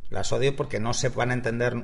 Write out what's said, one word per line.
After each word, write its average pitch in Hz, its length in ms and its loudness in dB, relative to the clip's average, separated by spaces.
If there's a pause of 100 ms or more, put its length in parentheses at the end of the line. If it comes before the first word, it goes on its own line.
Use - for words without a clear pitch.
(120)
Las - 220 2
odio 135 220 2
porque 127 240 -4
no 117 160 0
se 131 140 0
van 123 200 0
a 123 60 0
entender, 120 480 0